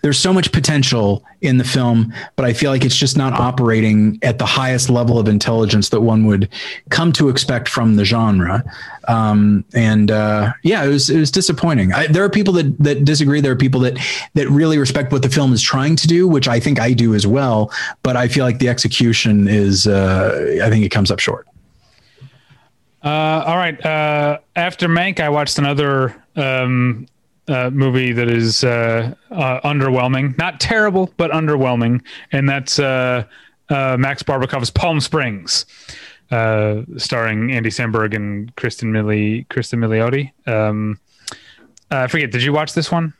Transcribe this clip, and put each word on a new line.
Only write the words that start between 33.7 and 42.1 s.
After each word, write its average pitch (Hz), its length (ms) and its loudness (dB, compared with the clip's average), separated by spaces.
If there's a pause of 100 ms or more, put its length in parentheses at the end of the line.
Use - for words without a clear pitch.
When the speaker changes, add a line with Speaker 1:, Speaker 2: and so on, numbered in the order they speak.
Speaker 2:
Max 135 240 -2
Barbakov's 127 480 -4
Palm 165 300 0
Springs, 123 640 -4 (640)
uh, 110 520 0 (160)
starring 113 560 -4
Andy 113 160 -2
Samberg 110 440 -2
and 104 440 -8
Kristen 113 340 -6
Mili-, 107 580 -2
Kristen 120 300 -4
Milioti. 117 520 -2 (140)
Um, 107 540 -2 (880)
uh, 143 100 -2
I 127 80 0
forget, 139 240 -2